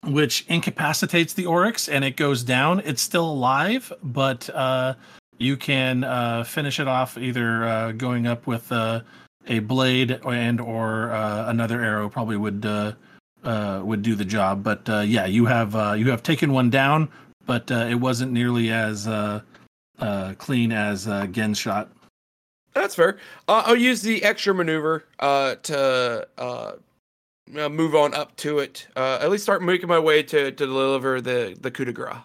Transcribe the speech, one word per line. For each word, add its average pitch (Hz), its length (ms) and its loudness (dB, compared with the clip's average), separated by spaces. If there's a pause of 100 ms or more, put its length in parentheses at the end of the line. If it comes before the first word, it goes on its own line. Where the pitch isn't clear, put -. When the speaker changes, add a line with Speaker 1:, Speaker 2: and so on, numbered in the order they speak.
Speaker 1:
which 143 440 2
incapacitates 165 840 0
the 180 120 -2
Oryx, 180 420 0
and 139 160 0
it 135 120 -2
goes 139 280 2
down. 139 400 2
It's 151 180 -2
still 165 280 0
alive, 147 640 0 (100)
but, 135 480 -2
uh, 131 440 0 (440)
you 135 180 0
can, 131 480 0
uh, 120 400 -2
finish 143 360 -4
it 135 80 -2
off 127 300 -2
either, 117 460 -2
uh, 113 280 -2
going 120 340 -2
up 117 200 -4
with, 117 260 -6
uh, 113 280 -2 (480)
a 113 100 0
blade 127 680 2
and 120 360 0
or, 113 500 -2
uh, 107 400 -2
another 117 320 0
arrow 107 260 0
probably 113 300 -4
would, 104 260 -4
uh, 104 280 -2 (520)
uh, 104 400 -2
would 107 180 -2
do 113 120 2
the 104 100 -2
job. 98 380 0
But, 104 260 -2
uh, 107 120 2
yeah, 104 260 2
you 107 180 4
have, 113 320 2
uh, 104 160 0
you 110 180 2
have 120 120 -2
taken 151 320 2
one 127 160 4
down, 139 380 4 (360)
but, 120 260 -4
uh, 120 180 0
it 117 80 0
wasn't 127 360 0
nearly 120 400 2
as, 110 340 -2
uh, 107 360 -4 (560)
uh, 98 400 -4
clean 117 340 0
as, 104 340 -2
uh, 101 200 -2
Gen's 104 320 -2
shot. 104 320 -4 (840)
Speaker 2:
That's 381 220 0
fair. 185 240 4 (280)
Uh, 214 200 4
I'll 233 100 6
use 247 240 2
the 208 240 -2
extra 208 300 2
maneuver, 160 500 -2 (160)
uh, 139 440 2
to, 127 640 0 (120)
uh, 123 340 -8 (840)
uh, 151 100 -2
move 156 260 0
on 147 200 6
up 147 220 -6
to 147 240 -2
it. - 360 -8
Uh, 131 240 0
at 151 100 2
least 208 140 0
start 196 180 2
making 180 260 0
my 170 100 4
way 156 240 6
to, 147 240 2
to 135 40 -4
deliver 135 680 0
the, 120 400 -2
the 127 100 -6
coup 131 140 -6
de 120 80 -6
grace. 117 320 -10